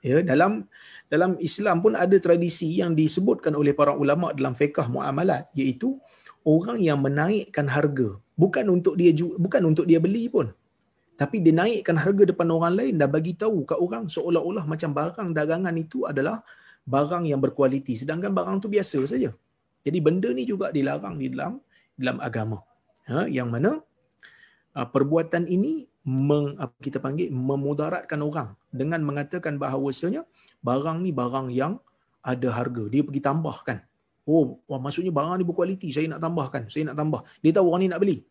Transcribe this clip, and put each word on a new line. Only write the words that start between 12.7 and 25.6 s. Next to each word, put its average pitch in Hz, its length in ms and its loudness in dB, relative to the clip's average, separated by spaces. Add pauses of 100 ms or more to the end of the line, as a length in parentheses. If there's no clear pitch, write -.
lain 254 240 0
dan 139 80 4
bagi 160 240 0
tahu 202 320 -2
kat 165 160 -2
orang 214 240 -2
seolah-olah 170 640 -2
macam 156 240 -4
barang 170 400 -4
dagangan 165 400 0
itu 165 320 -4
adalah 151 400 -2 (400)
barang 147 400 0
yang 139 160 0
berkualiti, 135 560 0
sedangkan 170 400 -4
barang 190 240 -2
tu 214 80 -8
biasa 196 380 0
saja. 214 260 -2 (480)
Jadi - 160 -2
benda 180 320 2
ni 247 160 -2
juga 202 240 -4
dilarang 151 480 -2
di 131 140 -6
dalam, 156 260 -6 (400)
dalam 127 240 -4
agama. 113 400 -6 (480)
Ha, 147 200 0
yang 123 240 -4
mana, 185 240 0 (960)
uh, 123 160 -6
perbuatan 165 560 0
ini 247 400 -2 (160)